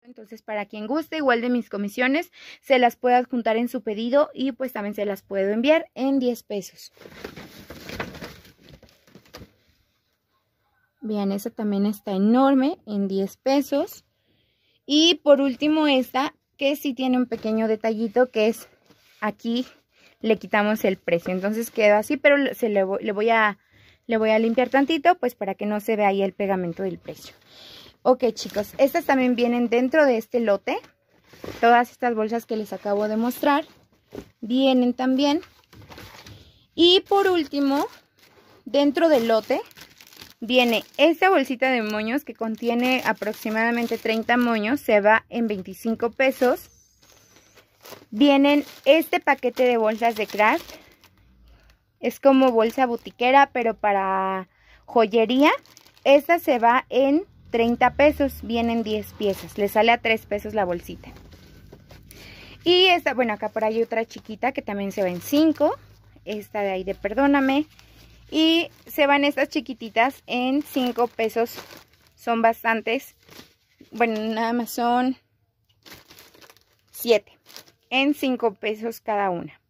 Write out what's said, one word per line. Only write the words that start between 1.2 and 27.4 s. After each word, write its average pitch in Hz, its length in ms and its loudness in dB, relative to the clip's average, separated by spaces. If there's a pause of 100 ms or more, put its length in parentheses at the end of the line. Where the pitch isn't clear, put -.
de 247 80 -4
mis 247 200 -2
comisiones, 247 600 -2 (300)
se - 180 2
las 240 160 4
puedo 247 200 2
adjuntar 247 420 0
en 240 100 -2
su 247 160 -8
pedido 233 500 0
y 262 180 -4
pues 254 220 -8
también 208 220 -8
se 202 100 -4
las 196 160 -6
puedo 196 300 -2
enviar 294 440 2
en 269 240 -2
diez 247 240 -4
pesos. - 480 -12 (4000)
Vean, 208 300 -4
esa 202 180 -6
también 208 360 -4
está 208 280 -6
enorme, 262 720 2
en 202 220 -4
diez 196 300 -4
pesos. 277 680 -2 (800)
Y 311 380 4
por 285 180 6
último 302 460 0
esta, 262 460 0 (240)
que 277 180 0
sí 285 180 -6
tiene 254 240 -2
un 247 100 0
pequeño 220 400 -2
detallito, 226 640 0
que 214 160 2
es 220 200 -4 (520)
aquí 233 480 -6 (540)
le 220 160 0
quitamos 208 480 -2
el 190 120 0
precio. 170 360 -4
Entonces 214 360 -4
queda 208 300 4
así, 277 180 -4
pero 285 380 2
se 226 140 -2
le 202 140 2
vo-, 190 160 -4
le 214 120 -6
voy 208 180 0
a, 214 280 2 (500)
le 226 100 0
voy 220 140 2
a 220 80 4
limpiar 233 300 0
tantito, 294 460 2
pues 247 200 -6
para 196 180 -6
que 208 120 -8
no 208 160 -2
se 220 160 -2
vea 208 100 2
ahí 196 160 0
el 196 100 -2
pegamento 190 500 -4
del 180 140 -6
precio. - 380 -18 (680)